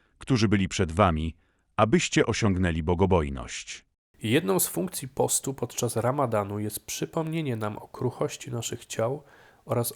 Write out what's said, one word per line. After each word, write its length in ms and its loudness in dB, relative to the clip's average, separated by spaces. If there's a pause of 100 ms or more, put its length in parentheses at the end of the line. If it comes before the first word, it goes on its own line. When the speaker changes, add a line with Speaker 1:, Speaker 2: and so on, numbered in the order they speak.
(180)
Speaker 1:
którzy 300 2
byli 200 4
przed 240 -2
wami, 440 2 (400)
abyście 500 4
osiągnęli 580 2
bogobojność. 1000 0 (380)
Speaker 2:
Jedną 360 2
z 80 0
funkcji 400 -6
postu 460 0
podczas 420 -4
Ramadanu 640 0
jest 260 -6
przypomnienie 680 -4
nam 220 -4
o 100 -14
kruchości 640 -6
naszych 340 -6
ciał 380 -4 (420)
oraz 300 0